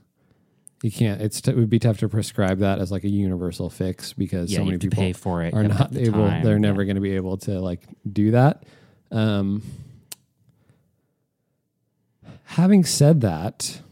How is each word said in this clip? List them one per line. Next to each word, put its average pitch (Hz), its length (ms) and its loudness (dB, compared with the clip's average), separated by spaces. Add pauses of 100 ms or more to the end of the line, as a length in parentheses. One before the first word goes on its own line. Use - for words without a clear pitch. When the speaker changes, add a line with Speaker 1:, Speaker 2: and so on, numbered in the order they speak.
(840)
Speaker 1:
you 117 80 -2
can't, 107 300 -2
it's 107 200 -6
t-, 135 100 -2
it - 60 0
would 113 120 2
be 120 100 4
tough 110 200 0
to 110 100 -2
prescribe 98 500 -2
that 98 200 2
as, 92 120 -4
like, 95 120 -6
a 101 60 -2
universal 92 600 -2
fix - 440 -6
because 92 380 -4
Speaker 2:
Yeah, 92 60 -2
Speaker 1:
so - 40 0
Speaker 2:
you 101 40 0
Speaker 1:
many 95 100 0
Speaker 2:
have 87 60 -6
to 95 80 -2
Speaker 1:
people 95 140 0
Speaker 2:
pay 92 100 -2
for 87 300 -4
it 82 100 -4
Speaker 1:
are 107 100 0
Speaker 2:
at 104 60 2
Speaker 1:
not 104 220 2
Speaker 2:
the 131 140 -2
Speaker 1:
able, 107 220 2
Speaker 2:
time. 82 160 0
Speaker 1:
they're 110 100 4
Speaker 2:
Yeah. 104 60 2
Speaker 1:
never 101 260 2
gonna 98 160 -2
be 98 140 -2
able 95 220 -4
to, 98 240 -6
like, 87 220 -6 (280)
do 104 200 2
that. 127 320 4 (480)
Um, 104 500 0 (2750)
having 185 380 4
said 147 380 4
that, 87 580 -4 (120)